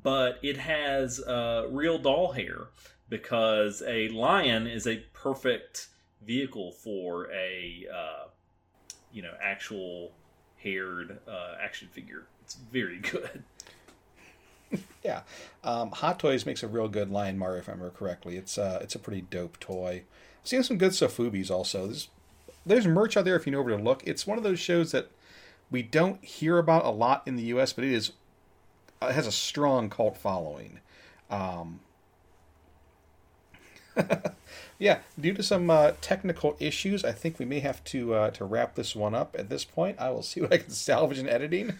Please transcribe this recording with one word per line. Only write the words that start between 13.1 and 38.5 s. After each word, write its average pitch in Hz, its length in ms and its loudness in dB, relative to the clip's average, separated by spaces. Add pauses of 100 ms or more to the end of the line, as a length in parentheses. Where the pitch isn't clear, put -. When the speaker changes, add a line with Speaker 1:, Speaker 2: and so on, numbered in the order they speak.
Speaker 1:
<laughs> - 60 -20 (1500)
Speaker 2:
Yeah. 127 180 -4 (420)
Um, 117 280 -2
Hot 175 260 0
Toys 139 300 2
makes 131 160 -6
a 113 40 -6
real 110 200 -2
good 101 240 -2
Lion 98 260 -2
Maru, 92 220 -2
if - 100 -12
I - 40 -8
remember 90 220 -10
correctly. 87 420 -6
It's, 95 200 -8
uh, 95 240 -2
it's - 140 -8
a 117 40 -8
pretty 98 220 -8
dope 87 380 -8
toy. 90 420 -6 (400)
I've - 60 -14
seen 254 160 4
some 226 160 0
good 190 140 6
Sofubis 107 580 0
also. 92 340 -2
There's, 131 220 -8 (580)
there's 202 220 6
merch 196 280 6
out 190 100 6
there 185 100 4
if 160 100 2
you 139 60 -2
know 139 100 0
where 117 160 2
to 104 60 -2
look. 131 240 2
It's - 180 -4
one 220 140 -2
of 214 40 -6
those 185 160 2
shows 170 320 2
that - 200 0 (580)
we 123 140 -2
don't - 420 2
hear 165 320 2
about 160 280 6
a 123 40 2
lot 117 380 4
in 131 80 -4
the 120 80 -4
U 120 180 0
S, 131 120 2
but 123 100 -4
it 135 80 2
is, 110 220 0 (880)
it 127 80 0
has 135 160 2
a 104 40 -2
strong 131 600 2
cult 107 260 2
following. 78 600 -4 (500)
Um, 87 520 -6 (2250)
<laughs> - 60 2 (800)
yeah, 196 200 6 (200)
due 165 140 2
to 196 100 -4
some, 175 260 2
uh, 151 220 10 (100)
technical 185 580 0
issues, 190 460 -2
I 113 60 2
think 160 260 -4
we 123 80 -4
may 139 140 -2
have 135 240 -4
to, 120 320 -2
uh, 107 160 4
to 98 140 -8
wrap 113 280 0